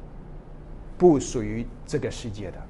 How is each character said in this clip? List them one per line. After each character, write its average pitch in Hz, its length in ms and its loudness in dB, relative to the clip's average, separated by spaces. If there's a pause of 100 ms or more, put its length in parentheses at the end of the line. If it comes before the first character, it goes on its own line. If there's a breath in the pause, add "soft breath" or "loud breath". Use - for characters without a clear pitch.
(1000)
不 165 200 10
属 127 220 -2
于 110 240 -4 (220)
这 151 100 0
个 113 140 -2
世 - 180 -8
界 98 220 -8
的。 - 60 -12 (120)